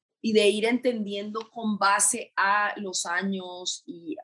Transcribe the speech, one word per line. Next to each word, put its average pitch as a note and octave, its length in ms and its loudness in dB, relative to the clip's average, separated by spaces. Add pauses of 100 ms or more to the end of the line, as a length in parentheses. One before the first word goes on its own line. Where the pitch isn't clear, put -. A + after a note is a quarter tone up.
(220)
y A3+ 120 0
de G#3 160 8
ir G#3 160 2
entendiendo A3 840 -2
con G#3+ 260 -2
base G3+ 580 2
a G3+ 420 2
los F#3+ 280 -6
años F#3 800 -4
y E3 380 -10